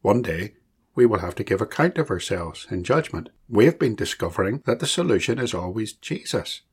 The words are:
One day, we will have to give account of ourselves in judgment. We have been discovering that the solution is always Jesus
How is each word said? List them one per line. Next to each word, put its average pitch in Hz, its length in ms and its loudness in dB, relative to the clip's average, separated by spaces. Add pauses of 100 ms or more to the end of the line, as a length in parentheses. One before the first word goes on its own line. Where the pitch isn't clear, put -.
One 107 220 4
day, 95 320 -6 (400)
we 123 120 6
will 107 120 4
have 90 180 -4
to 107 80 -4
give 95 160 0
account 160 380 0
of 156 100 -2
ourselves 87 640 -6
in 92 140 -4
judgment. 131 460 -2 (180)
We 110 160 6
have 165 160 4
been 117 160 0
discovering 101 680 -2
that - 140 0
the 160 80 -4
solution 127 540 0
is 120 140 -4
always 92 400 -6
Jesus - 680 -6 (100)